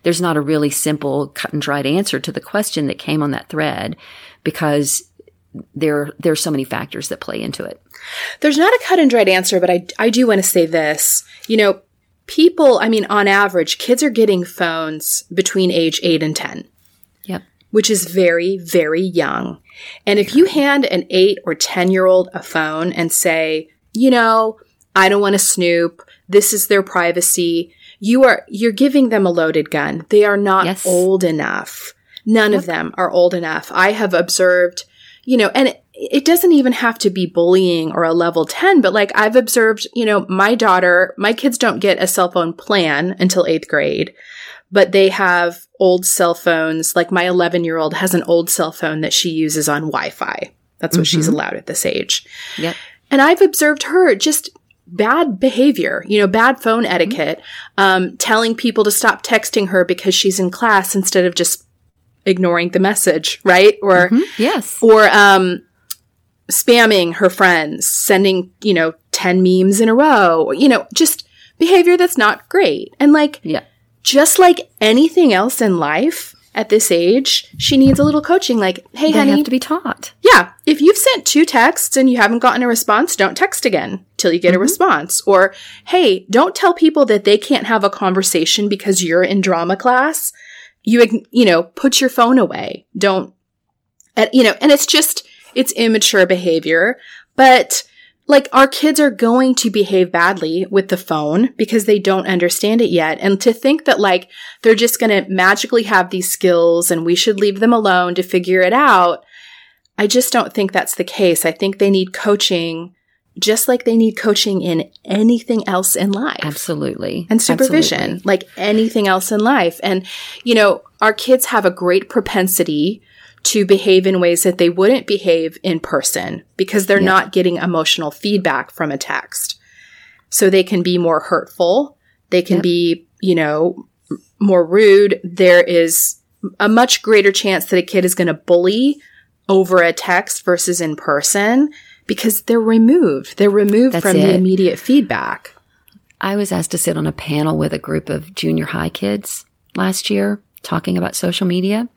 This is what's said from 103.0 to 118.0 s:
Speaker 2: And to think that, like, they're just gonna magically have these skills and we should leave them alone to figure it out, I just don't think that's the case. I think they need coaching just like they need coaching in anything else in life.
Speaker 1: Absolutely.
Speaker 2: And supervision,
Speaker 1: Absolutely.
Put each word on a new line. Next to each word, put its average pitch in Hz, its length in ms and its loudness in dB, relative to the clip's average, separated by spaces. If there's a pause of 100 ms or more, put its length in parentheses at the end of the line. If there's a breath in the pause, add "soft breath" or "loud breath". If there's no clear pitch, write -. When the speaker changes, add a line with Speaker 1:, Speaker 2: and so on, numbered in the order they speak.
Speaker 2:
And 196 180 0
to 233 140 2
think 285 320 -2
that, 214 160 2
like, 185 260 0 (340 loud breath)
they're 226 140 4
just 233 240 -2
gonna 208 300 0
magically 196 540 0
have 185 260 0
these 180 200 -6
skills 170 640 2
and 165 140 -2
we 175 100 2
should 196 240 -2
leave 202 220 0
them 233 100 4
alone 185 440 2
to 180 80 -2
figure 185 360 -2
it 185 140 2
out, 202 500 2 (760 soft breath)
I 208 80 0
just 240 280 0
don't 240 200 -2
think 196 200 -4
that's - 220 -4
the 175 100 -4
case. 175 400 0
I 160 60 0
think 196 280 -6
they 196 120 2
need 190 200 0
coaching 170 800 -4 (460)
just 214 280 -2
like 247 160 0
they 226 140 2
need 220 180 2
coaching 208 460 -2
in 165 260 -4 (180)
anything 226 640 0
else 185 280 -2
in 196 160 -2
life. 247 320 -6
Speaker 1:
Absolutely. 147 880 -8
Speaker 2:
And 226 100 2
supervision, 269 580 0
Speaker 1:
Absolutely. - 260 -6